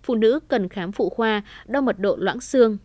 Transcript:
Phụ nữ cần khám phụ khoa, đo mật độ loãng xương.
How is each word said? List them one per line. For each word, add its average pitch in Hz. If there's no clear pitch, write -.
Phụ 247
nữ 220
cần 202
khám 180
phụ -
khoa, 214
đo 277
mật 214
độ 196
loãng 196
xương. 226